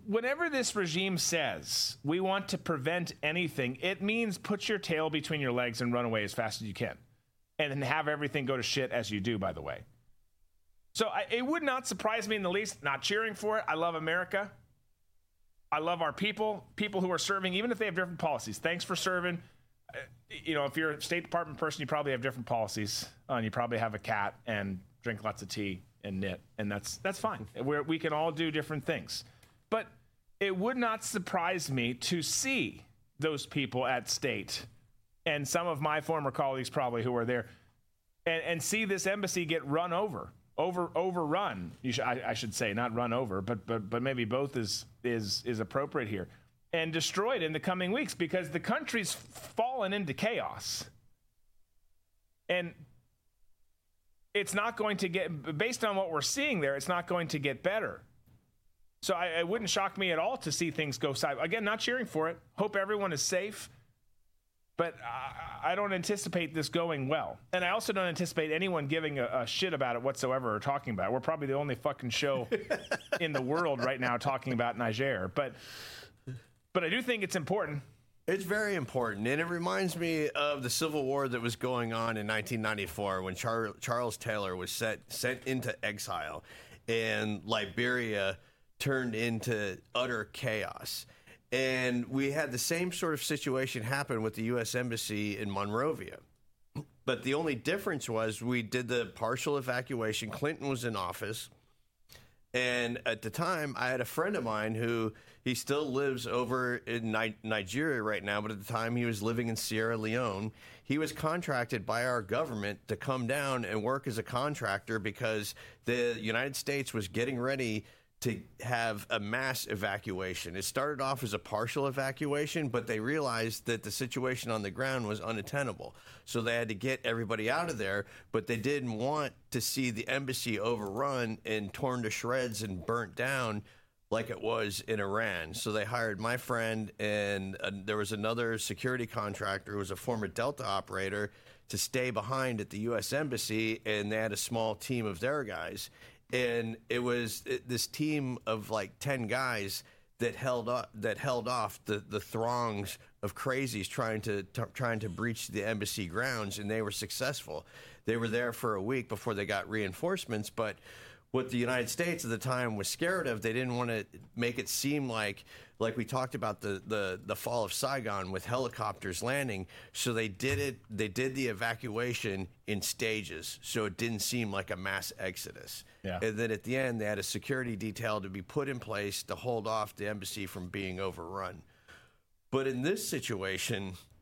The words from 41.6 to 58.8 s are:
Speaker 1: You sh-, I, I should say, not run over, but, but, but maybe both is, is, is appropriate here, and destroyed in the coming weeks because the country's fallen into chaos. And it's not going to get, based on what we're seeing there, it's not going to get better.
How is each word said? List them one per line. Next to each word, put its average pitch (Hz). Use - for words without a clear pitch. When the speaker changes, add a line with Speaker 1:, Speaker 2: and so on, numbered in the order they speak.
Speaker 1:
You 127
sh-, 117
I, 123
I 117
should 107
say, 107
not 117
run 117
over, 107
but, 104
but, 110
but 117
maybe 123
both 135
is, 110
is, 113
is 117
appropriate 131
here, 95
and 165
destroyed 190
in 156
the 151
coming 180
weeks 254
because 175
the 165
country's 233
fallen 226
into 180
chaos. -
And 175
it's 202
not 220
going 214
to 196
get, 160
based 233
on 202
what 190
we're 147
seeing 277
there, 139
it's 139
not 175
going 170
to 156
get 135
better. 180